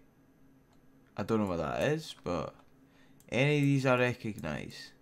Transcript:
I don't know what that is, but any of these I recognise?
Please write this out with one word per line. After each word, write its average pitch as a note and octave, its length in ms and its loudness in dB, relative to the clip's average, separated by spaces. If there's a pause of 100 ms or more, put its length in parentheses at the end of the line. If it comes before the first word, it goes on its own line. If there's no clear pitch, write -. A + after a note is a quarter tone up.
(1160)
I G#2 80 -4
don't A2+ 160 2
know G2+ 80 2
what F2 100 -2
that C2+ 260 -2
is, D#3 400 -2
but E2+ 300 -4 (760)
any C#3+ 280 2
of C#3+ 60 2
these C#3 220 4
I B2+ 120 4
recognise? A2 920 -4 (100)